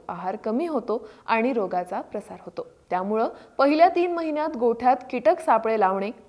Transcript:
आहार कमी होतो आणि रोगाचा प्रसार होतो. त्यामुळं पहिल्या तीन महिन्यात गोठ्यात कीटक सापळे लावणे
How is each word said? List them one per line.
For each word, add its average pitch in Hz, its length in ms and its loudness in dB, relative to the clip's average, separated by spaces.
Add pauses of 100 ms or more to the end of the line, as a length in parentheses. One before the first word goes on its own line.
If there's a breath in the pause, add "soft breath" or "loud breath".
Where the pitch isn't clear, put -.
आहार 180 280 -6
कमी 226 300 -2
होतो 247 420 -4 (180 loud breath)
आणि 226 260 2
रोगाचा 185 480 -2
प्रसार 202 400 -12
होतो. - 260 -14 (240)
त्यामुळं 208 380 0 (300 loud breath)
पहिल्या 302 300 6
तीन 349 260 0
महिन्यात 311 420 -4
गोठ्यात 240 400 2 (140)
कीटक 320 300 2
सापळे 226 400 2
लावणे 196 300 0 (180)